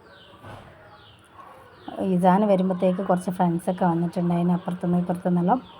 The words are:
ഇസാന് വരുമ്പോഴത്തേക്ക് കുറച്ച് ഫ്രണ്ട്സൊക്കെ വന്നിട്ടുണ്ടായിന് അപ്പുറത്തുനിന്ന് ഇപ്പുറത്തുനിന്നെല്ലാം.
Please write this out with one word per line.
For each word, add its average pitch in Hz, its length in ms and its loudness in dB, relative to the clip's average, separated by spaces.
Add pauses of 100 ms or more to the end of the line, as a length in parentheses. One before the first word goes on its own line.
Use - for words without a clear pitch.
(2250)
ഇസാന് 185 360 4
വരുമ്പോഴത്തേക്ക് 185 580 0
കുറച്ച് 180 300 -2
ഫ്രണ്ട്സൊക്കെ 180 520 0
വന്നിട്ടുണ്ടായിന് 175 680 0
അപ്പുറത്തുനിന്ന് 180 460 -2
ഇപ്പുറത്തുനിന്നെല്ലാം. 180 580 0 (180)